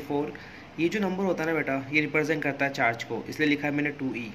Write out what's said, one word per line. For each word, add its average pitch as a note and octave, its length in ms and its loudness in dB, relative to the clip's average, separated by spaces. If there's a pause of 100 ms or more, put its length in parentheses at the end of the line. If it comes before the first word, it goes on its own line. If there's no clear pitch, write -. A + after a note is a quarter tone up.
फ़ोर. D3 240 0 (460)
ये D#3+ 100 4
जो F#3+ 120 0
नंबर F#3+ 240 0
होता D#3+ 180 2
है D#3+ 60 0
ना E3 60 2
बेटा, D3 200 0 (180)
ये D3+ 80 4
रिप्रेजेंट D3+ 420 2
करता C#3+ 220 0
है C#3 80 0
चार्ज A#2 320 2
को, A2+ 240 -4
इसलिए D3+ 200 2
लिखा D3 180 2
है D3 80 0
मैंने D3 160 0 (100)
टू C3 160 -2
ई, A#2 180 -8